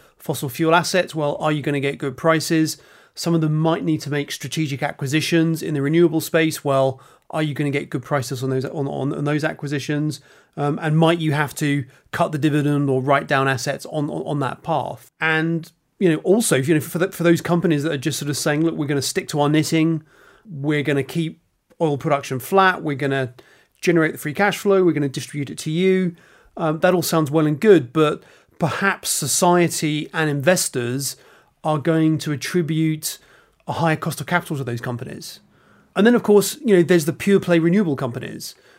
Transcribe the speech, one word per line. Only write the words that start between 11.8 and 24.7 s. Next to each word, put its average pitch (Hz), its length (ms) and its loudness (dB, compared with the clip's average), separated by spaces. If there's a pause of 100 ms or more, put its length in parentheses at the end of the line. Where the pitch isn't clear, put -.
cut 165 220 0
the 151 60 -4
dividend 143 520 2
or 131 100 2
write 139 280 2
down 135 180 2
assets 135 400 -4
on, 156 240 -4
on, 156 160 -6
on 147 140 -2
that - 240 -6
path? - 560 -6
And, 160 500 0 (300)
you 185 80 4
know, 156 100 4
also, 190 380 2
you 135 180 2
know, 151 60 2
for - 180 -6
the, 190 120 0
for - 140 -4
those 170 160 4
companies 170 420 0
that 151 100 -2
are 147 60 -2
just 143 220 -4
sort 143 100 -6
of 139 60 -2
saying, 151 280 0
"Look, 160 120 -2
we're 151 100 -4
gonna 139 160 0
stick - 260 -4
to 147 120 -2
our 147 80 4
knitting. 156 560 2 (440)
We're 147 360 -2
gonna 143 180 0
keep 160 380 -6 (400)
oil 147 180 0
production 139 400 -2
flat. 190 440 2
We're 151 140 -4
gonna 135 380 -2 (460)
generate 160 320 2
the - 60 -12
free 151 140 -8
cash 196 260 0
flow. 196 260 4